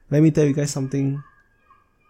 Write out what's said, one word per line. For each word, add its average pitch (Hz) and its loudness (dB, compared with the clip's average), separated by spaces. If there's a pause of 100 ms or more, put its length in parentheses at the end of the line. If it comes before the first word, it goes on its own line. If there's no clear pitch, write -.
Let 147 2
me 160 6
tell 156 2
you 143 2
guys 143 -4
something 139 -4 (880)